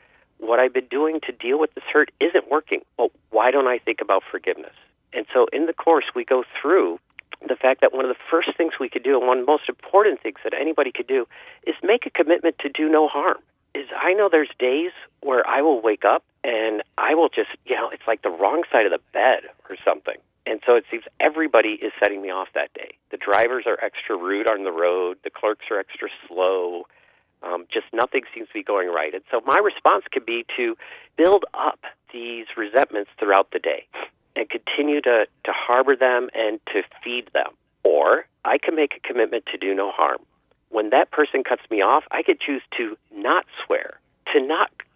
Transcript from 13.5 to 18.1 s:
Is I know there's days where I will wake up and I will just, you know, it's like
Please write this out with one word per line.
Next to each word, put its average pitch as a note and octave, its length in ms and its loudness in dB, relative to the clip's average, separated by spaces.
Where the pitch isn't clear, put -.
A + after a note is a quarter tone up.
Is C#3 220 -10
I E3+ 180 0
know G3+ 180 2
there's D#3 180 4
days C#3+ 320 0
where B2+ 260 0
I C3+ 140 2
will C#3+ 200 2
wake G#2+ 240 0
up A#2+ 180 4
and A2 400 -2
I A2 180 0
will D#3+ 140 4
just, - 200 -2
you B2+ 100 -2
know, A#2 140 -4
it's - 180 -10
like A2 140 -2